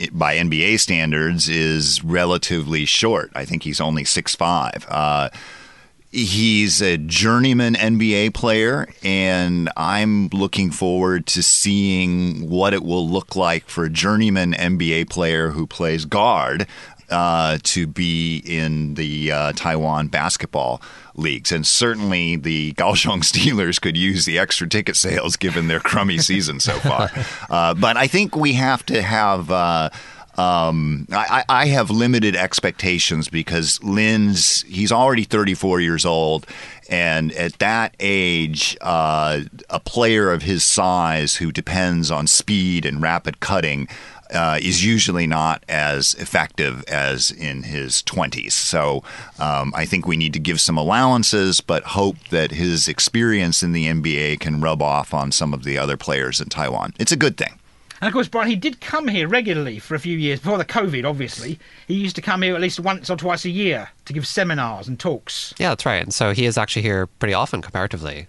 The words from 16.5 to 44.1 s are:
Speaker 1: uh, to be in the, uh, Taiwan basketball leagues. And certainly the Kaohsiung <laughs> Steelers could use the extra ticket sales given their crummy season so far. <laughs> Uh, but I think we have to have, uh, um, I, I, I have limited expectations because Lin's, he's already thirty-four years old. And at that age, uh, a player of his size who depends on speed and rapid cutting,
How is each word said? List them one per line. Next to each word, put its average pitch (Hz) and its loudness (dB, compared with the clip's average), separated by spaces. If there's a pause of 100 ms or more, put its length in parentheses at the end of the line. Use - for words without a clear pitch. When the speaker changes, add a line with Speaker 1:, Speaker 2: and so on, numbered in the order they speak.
Speaker 1:
uh, 82 2
to 87 0
be 82 -2
in 78 -2
the, 76 -4
uh, 73 0
Taiwan 78 -2
basketball 73 -2 (320)
leagues. 73 -2
And 80 -2
certainly 98 0
the 78 -2
Kaohsiung 95 2
<laughs> 80 -2
Steelers 104 2
could 82 -2
use 92 2
the 82 0
extra 92 0
ticket 95 0
sales 85 0
given 85 0
their 82 2
crummy 98 0
season 80 0
so - 0
far. 98 0
<laughs> - -4 (260)
Uh, 87 2
but 123 2
I 131 2
think 196 0
we 151 2
have 131 0
to 110 0
have, 98 2
uh, 85 2 (460)
um, 80 2
I, 104 0
I, 131 4
I 147 4
have 131 2
limited 110 4
expectations 87 0
because 82 -2
Lin's, 104 2
he's 95 -2
already 120 4
thirty-four 95 2
years 82 0
old. 80 0 (420)
And 80 0
at 85 -4
that 113 0
age, 87 0
uh, 78 0 (280)
a 90 -4
player 113 2
of 85 0
his 87 0
size 85 2
who 95 -4
depends 87 0
on 78 -2
speed 90 0
and 71 -2
rapid 80 -2
cutting, 76 -2 (460)